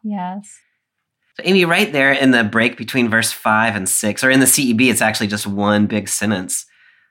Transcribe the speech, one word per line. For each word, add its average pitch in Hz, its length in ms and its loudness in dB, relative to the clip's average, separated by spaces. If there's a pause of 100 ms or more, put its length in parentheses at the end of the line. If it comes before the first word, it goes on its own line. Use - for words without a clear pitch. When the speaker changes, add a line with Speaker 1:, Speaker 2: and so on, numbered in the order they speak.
Speaker 1:
Yes. 202 560 -10 (760)
Speaker 2:
So - 100 -14
Amy, 185 200 4
right 170 260 2
there 139 200 4
in 135 200 2
the 120 120 4
break 113 320 0
between 120 340 -2
verse 113 220 0
five 110 440 0
and 95 120 -4
six, - 360 -2
or 131 80 4
in 131 80 4
the 131 80 4
C 143 220 2
E 120 40 0
B, 123 160 2
it's 107 120 0
actually 110 260 0
just 101 180 -6
one 104 400 0
big 101 240 -4
sentence. 98 560 -6 (460)